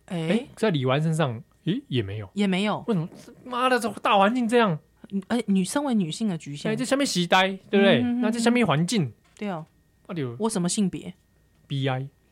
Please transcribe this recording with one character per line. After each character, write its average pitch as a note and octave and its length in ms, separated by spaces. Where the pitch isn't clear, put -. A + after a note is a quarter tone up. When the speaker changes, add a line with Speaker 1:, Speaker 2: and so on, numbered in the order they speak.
Speaker 1:
哎。 E3 240
Speaker 2:
哎， A#3+ 160
在 A3 140
李 C#3+ 140
纨 C3 160
身 D#3+ 140
上， C3+ 260
诶， A#3 200
也 A#2+ 160
没 G2 160
有。 G#2 160
Speaker 1:
也 G3+ 140
没 F#3+ 160
有。 F#3+ 240
Speaker 2:
为 A#3 60
什 E3+ 60
么？ E3+ 80
妈 B3 240
的， B3+ 100
这 A3+ 100
大 C#4+ 160
环 A3 160
境 B3 140
这 A#3+ 100
样。 G3+ 180
Speaker 1:
嗯， G3 160
哎， A#3+ 180
女-， F#3+ 180
身 D4 200
为 C4 100
女 F#3 160
性 A3 180
的 F3 80
局 D3 200
限。 A3 160
Speaker 2:
哎， - 20
这 A#3+ 100
下 C4+ 120
面 C#4 100
时 F3+ 220
代， F#3 180
对 G3+ 80
不 G3 80
对？ A#3+ 140
Speaker 1:
嗯， - 20
嗯， - 0
嗯， A#3+ 160
嗯。 - 40
Speaker 2:
那 A3 80
这 A#3 100
下 A#3 100
面 A#3+ 160
环 D3+ 180
境。 F3 280
Speaker 1:
对 G#3 100
啊。 E3 160
Speaker 2:
啊， G3+ 60
对。 D#3+ 100
Speaker 1:
我 A3 100
什 G#3 100
么 F3 80
性 F#3+ 220
别？ F3 240
Speaker 2:
悲 C3+ 200
哀。 C3 200